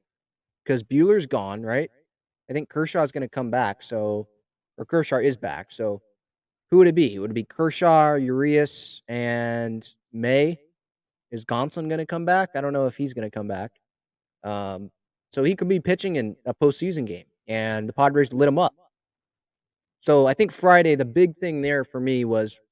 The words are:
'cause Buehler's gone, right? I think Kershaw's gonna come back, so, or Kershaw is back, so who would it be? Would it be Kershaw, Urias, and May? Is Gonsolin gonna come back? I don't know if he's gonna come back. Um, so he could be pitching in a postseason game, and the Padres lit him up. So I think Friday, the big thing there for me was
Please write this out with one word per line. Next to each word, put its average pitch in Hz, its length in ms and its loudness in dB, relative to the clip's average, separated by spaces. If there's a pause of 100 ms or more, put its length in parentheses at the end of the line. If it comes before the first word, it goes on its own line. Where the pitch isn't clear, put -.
(680)
'cause 127 160 -2
Buehler's 165 440 2
gone, 104 360 -6
right? 120 280 -4 (600)
I - 20 -10
think 147 160 -6
Kershaw's 151 440 -2
gonna 135 180 -6
come 123 200 -6
back, 113 320 -2
so, 107 460 -4 (480)
or 117 80 -12
Kershaw 156 320 -2
is 123 220 0
back, 85 340 -12
so 104 300 -6 (680)
who 170 60 4
would 185 100 10
it 165 80 4
be? 120 240 2
Would 104 120 -6
it 107 40 -10
be 113 100 -4
Kershaw, 160 680 2
Urias, 143 960 -2
and 117 800 -6 (240)
May? 135 480 0 (680)
Is 117 160 -12
Gonsolin 151 420 -4
gonna 156 160 -6
come 170 220 -8
back? 185 280 0
I 139 60 -6
don't 143 140 -4
know 135 120 0
if 123 120 -6
he's 135 160 -6
gonna 110 160 -8
come 104 180 -8
back. 98 240 -8 (720)
Um, 101 460 -8 (420)
so 135 100 -2
he 180 140 2
could 180 100 -4
be 185 140 0
pitching 185 340 -2
in 110 220 -4 (100)
a 123 80 -4
postseason 151 520 0
game, 87 200 -12 (220)
and 110 400 -4
the - 40 -8
Padres 139 400 2
lit 135 140 2
him 139 100 2
up. 170 160 2 (1300)
So 143 300 4
I 131 60 2
think 147 180 0
Friday, 175 420 6
the 135 100 0
big 160 340 4
thing 160 220 -6
there 143 220 -2
for - 160 -10
me 127 260 0
was 110 360 -2 (120)